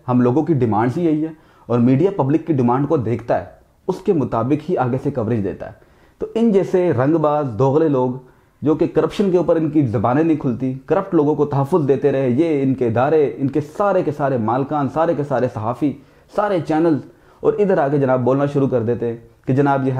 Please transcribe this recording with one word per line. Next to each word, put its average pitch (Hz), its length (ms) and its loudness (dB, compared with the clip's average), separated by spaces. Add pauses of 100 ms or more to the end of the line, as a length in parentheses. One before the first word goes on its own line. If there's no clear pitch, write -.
ہم 131 120 4
لوگوں 123 220 2
کی 160 120 0
ڈیمانڈز 120 440 0
ہی 180 60 0
یہی 156 200 0
ہے، 156 80 -6 (340)
اور 120 120 0
میڈیا 131 380 4
پبلک 139 300 0
کی 165 60 0
ڈیمانڈ 127 360 0
کو 160 80 0
دیکھتا 117 440 -2
ہے، 87 40 -10 (440)
اس 185 100 -2
کے - 140 0
مطابق 131 580 -2
ہی 180 60 0
آگے 123 260 0
سے 147 80 -2
کوریج 113 340 -2
دیتا 87 220 -8
ہے۔ 107 60 -14 (460)
تو - 160 -8
ان 226 180 2
جیسے 180 400 2
رنگ 135 220 2
باز 151 320 0 (120)
دوغلے 135 300 2
لوگ 131 220 0 (520)
جو 156 120 2
کہ 160 120 0
کرپشن 170 440 0
کے 170 60 2
اوپر 170 200 2
ان 160 140 -2
کی 151 160 2
زبانیں 117 360 0
نہیں 165 140 2
کھلتی، 131 380 -4 (120)
کرپٹ 190 280 -2
لوگوں 147 200 4
کو 143 120 0
تحفظ 139 420 0
دیتے 139 240 2
رہے، 135 180 0
یہ 143 320 0
ان 131 120 2
کے 127 120 -2
ادارے، 131 500 2
ان 139 120 -2
کے 151 120 -2
سارے 185 420 0
کے 147 100 -2
سارے 139 240 -2
مالکان، 131 520 -2
سارے 165 260 0
کے 143 100 -4
سارے 127 300 -2
صحافی، 120 380 -4 (440)
سارے 202 220 0 (100)
چینل، 160 280 2 (440)
اور 151 120 0
ادھر 196 260 0
آ 143 100 2
کے 147 100 0
جناب 127 220 2
بولنا 131 260 0
شروع 139 220 0
کر 123 140 0
دیتے 117 240 -2
ہیں 117 100 -6 (300)
کہ 139 60 0
جناب 139 360 2
یہ 131 120 -2